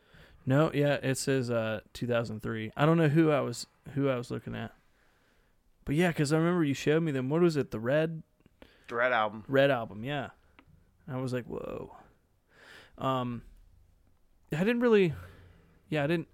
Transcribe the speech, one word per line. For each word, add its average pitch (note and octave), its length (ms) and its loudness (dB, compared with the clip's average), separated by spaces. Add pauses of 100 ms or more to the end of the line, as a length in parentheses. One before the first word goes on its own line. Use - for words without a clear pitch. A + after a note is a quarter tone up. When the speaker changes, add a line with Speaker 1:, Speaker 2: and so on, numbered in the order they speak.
(440)
Speaker 1:
No, C#3+ 300 4
yeah, C#3+ 280 2
it C3 160 0
says, C3+ 320 0
uh, A2 300 -2 (120)
two - 140 -8
thousand A#2 360 -2
three. A2 340 -6
I C#3+ 100 2
don't E3 120 4
know D#3+ 100 4
who D#3 220 4
I C#3 100 2
was, B2 260 -6 (280)
who C#3 140 0
I B2+ 80 0
was B2 140 -10
looking A#2 240 -8
at. A2 180 -10 (1120)
But C#3 120 -4
yeah, F3 160 2
'cause D3 200 0
I D#3 60 4
remember E3+ 260 2
you C#3 100 0
showed D3+ 280 2
me D#3+ 100 -2
them. C3 160 -2
What D#3+ 140 0
was E3 140 4
it? C3 140 -2
The A2 100 -6
Red? D#3 420 -2 (640)
Speaker 2:
The A#2+ 60 -10
Red B2 180 2
album. G#2+ 360 0
Speaker 1:
Red C3+ 220 4
album, A2+ 340 -4
yeah. C#3 260 -6 (800)
I C3 80 -8
was C3 160 -4
like, B2 140 -4
"Whoa." - 500 -10 (1000)
Um, B2 440 -4 (1080)
I D3+ 60 -2
didn't A#3 220 0
really, G#3 340 4 (720)
yeah, D3+ 160 -2
I - 20 0
didn't, E3 280 -2